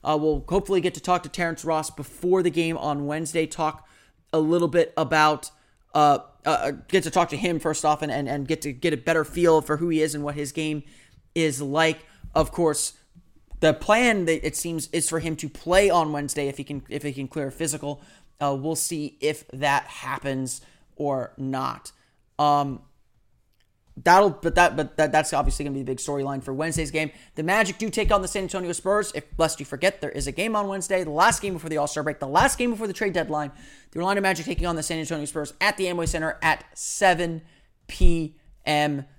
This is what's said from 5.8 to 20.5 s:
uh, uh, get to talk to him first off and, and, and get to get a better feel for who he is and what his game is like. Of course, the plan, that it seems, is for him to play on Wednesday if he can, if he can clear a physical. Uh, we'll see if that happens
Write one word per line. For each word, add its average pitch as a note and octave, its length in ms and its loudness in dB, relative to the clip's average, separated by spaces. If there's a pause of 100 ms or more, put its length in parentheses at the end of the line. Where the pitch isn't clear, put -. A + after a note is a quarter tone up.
uh, D3 240 6 (260)
uh, D3 280 0 (160)
get F#3 160 4
to E3 80 -6
talk F3 180 2
to C#3+ 80 -6
him F3 220 0
first D#3 260 -2
off D3+ 160 2
and, D3+ 100 -4
and, C#3 160 -2
and C#3 200 -4
get D#3 160 -2
to C#3+ 100 -6
get D#3+ 180 -2
a D3+ 60 -2
better D#3+ 260 0
feel E3 380 4
for D3+ 160 -2
who E3+ 120 -2
he D#3 120 2
is D3+ 140 0
and D3 80 -6
what D3 100 -6
his D3 180 -8
game D#3 300 -4 (540)
is D3+ 260 0
like. D#3 420 0 (300)
Of D#3 180 2
course, D#3 420 0 (680)
the D#3 160 6
plan, G#3+ 500 2
that D#3+ 180 0
it D#3 120 -4
seems, E3 360 -6
is E3+ 160 -2
for E3 120 -2
him D#3+ 160 -4
to D3+ 120 -10
play F#3 440 2
on D#3+ 200 2
Wednesday C#3+ 360 -4
if C#3 100 -6
he C#3+ 60 -10
can, C#3 260 -10
if C#3 140 -8
he C#3+ 100 -4
can C3+ 140 -8
clear C#3 200 -6
a C3 40 -8
physical. D3 500 -6 (380)
Uh, C#3 200 0
we'll D#3 160 -4
see D3+ 460 -6
if D3+ 280 -4
that C#3 360 0
happens C3 760 -6 (360)